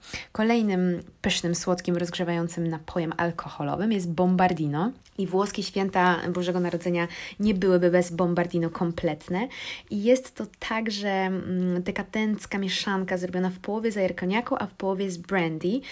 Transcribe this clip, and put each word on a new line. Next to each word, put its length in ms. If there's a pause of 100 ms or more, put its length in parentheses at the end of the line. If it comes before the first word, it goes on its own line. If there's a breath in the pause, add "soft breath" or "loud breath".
(320 loud breath)
Kolejnym 720 (180)
pysznym, 340
słodkim, 420
rozgrzewającym 680
napojem 500
alkoholowym 760
jest 200
Bombardino 800 (260)
i 100
włoskie 360
święta 560 (100)
Bożego 300
Narodzenia 480 (320 loud breath)
nie 140
byłyby 380
bez 200
Bombardino 580
kompletne. 800 (420 loud breath)
I 140
jest 320
to 100 (240)
także, 400
mm, 720
dekadencka 760
mieszanka 600
zrobiona 320
w 100
połowie 320
z 60
ajerkoniaku, 640
a 80
w 60
połowie 380
z 60
brandy 640 (100)